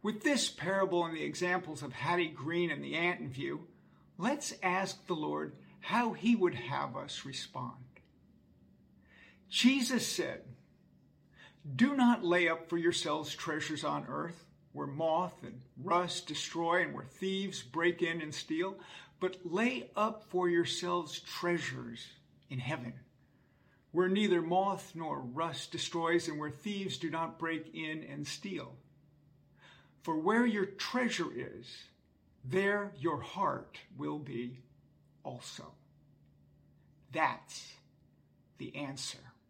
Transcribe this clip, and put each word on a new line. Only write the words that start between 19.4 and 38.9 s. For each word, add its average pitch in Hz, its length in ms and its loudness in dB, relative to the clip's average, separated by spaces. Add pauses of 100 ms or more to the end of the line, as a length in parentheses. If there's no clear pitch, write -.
lay 233 460 0
up 220 280 0
for 180 260 2
yourselves 175 680 2
treasures 131 920 -2 (380)
in 131 80 -4
heaven, 127 340 -4 (1000)
where 180 160 4
neither 190 340 6
moth 185 520 2
nor 156 240 -4
rust 135 540 -4
destroys 170 560 2
and 151 100 -4
where 151 120 -2
thieves 196 480 -4
do 170 100 -2
not 160 300 -4
break 165 360 -4
in 156 280 -6
and 143 240 -8
steal. 160 500 -8 (1300)
For 160 160 0
where 214 260 4
your 208 220 2
treasure - 680 -2
is, - 520 -12 (600)
there 196 540 0
your 147 240 0
heart 151 580 -2 (160)
will 147 220 -4
be 123 440 -6 (640)
also." 123 500 -12 (1400)
That's - 680 -2 (800)
the 139 180 -8
answer. 135 560 -8 (180)